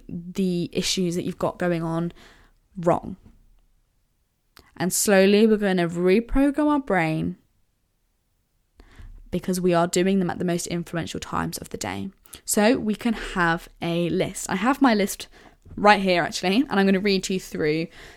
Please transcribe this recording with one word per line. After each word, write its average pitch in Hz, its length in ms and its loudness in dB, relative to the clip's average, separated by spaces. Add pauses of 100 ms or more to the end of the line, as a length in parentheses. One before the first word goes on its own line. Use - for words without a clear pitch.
the 175 640 -4
issues 180 400 -2
that 180 100 -4
you've 175 140 -6
got - 200 -2
going 175 240 0
on 165 300 -2 (640)
wrong. 175 400 -2 (1600)
And 175 160 -2
slowly 202 540 6
we're 214 100 4
gonna 185 320 0
reprogram 233 800 2
our 294 120 2
brain 170 560 -2 (1900)
because 185 300 -2
we 175 140 2
are 170 120 2
doing 190 320 2
them 175 120 -2
at - 80 -8
the - 60 -6
most 175 220 -4
influential - 540 -8
times - 380 -6
of - 120 -14
the - 80 -12
day. 101 320 -8 (340)
So 214 340 4
we 214 160 -4
can 233 200 -4
have 170 540 -2 (120)
a 170 300 -2
list. 180 400 -4
I 190 60 -2
have 240 260 0
my 254 120 6
list 202 340 -2 (460)
right 202 260 6
here, 180 220 2
actually, 185 340 -2
and 277 160 0
I'm 196 140 4
gonna 196 140 2
read 190 280 0
you 185 120 -2
through 165 480 -4 (280)